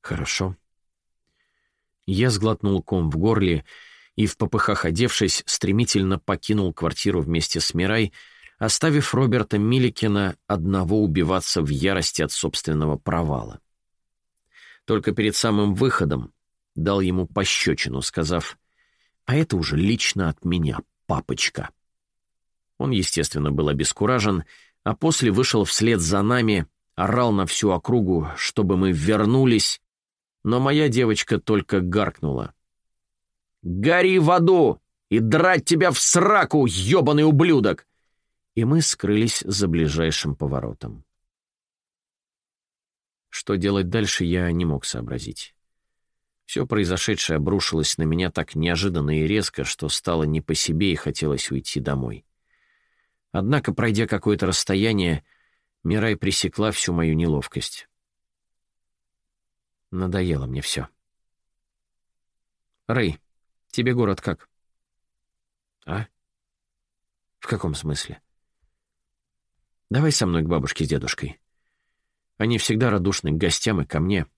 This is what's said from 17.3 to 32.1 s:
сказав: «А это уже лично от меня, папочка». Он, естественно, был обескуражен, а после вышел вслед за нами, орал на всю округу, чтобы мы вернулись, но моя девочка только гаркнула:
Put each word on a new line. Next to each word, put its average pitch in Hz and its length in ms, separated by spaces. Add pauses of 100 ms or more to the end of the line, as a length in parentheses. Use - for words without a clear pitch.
сказав: 82 560 (680)
«А 123 100
это 156 220
уже 76 180
лично 95 540
от - 160
меня, 85 340 (280)
папочка». - 640 (1040)
Он, 135 140
естественно, 78 600
был 73 180
обескуражен, 101 720 (400)
а 107 120
после 156 360
вышел 110 320
вслед 110 360
за 87 220
нами, 107 460 (260)
орал 110 380
на 98 160
всю - 240
округу, 90 680
чтобы 98 400
мы 95 140
вернулись, 107 920 (600)
но 120 160
моя 147 280
девочка 113 520
только 101 420
гаркнула: 78 720 (1120)